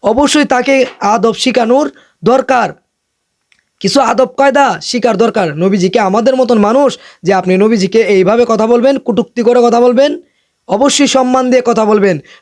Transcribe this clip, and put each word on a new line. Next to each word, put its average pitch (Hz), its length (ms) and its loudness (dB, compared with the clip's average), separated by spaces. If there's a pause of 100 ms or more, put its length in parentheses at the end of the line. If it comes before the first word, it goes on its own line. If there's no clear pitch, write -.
অবশ্যই 277 420 0
তাকে 262 400 0 (140)
আদব 214 340 0
শিখানোর 247 580 0 (320)
দরকার, 247 460 0 (1080)
কিছু 202 220 0
আদব 233 360 0
কায়দা 269 440 0
শিখার 214 360 -2
দরকার। 190 400 -2
নবীজিকে 185 420 0
আমাদের 214 360 0
মতন 240 240 0
মানুষ 233 380 0 (260)
যে 175 100 0
আপনি 185 240 0
নবীজিকে 208 460 0
এইভাবে 196 440 2
কথা 220 200 0
বলবেন, 240 300 2
কটূক্তি 240 440 -4
করে 240 220 2
কথা 233 180 2
বলবেন? 254 400 0 (460)
অবশ্যই 196 400 0
সম্মান 254 420 0
দিয়ে 247 160 2
কথা 220 200 0
বলবেন। 202 340 0 (220)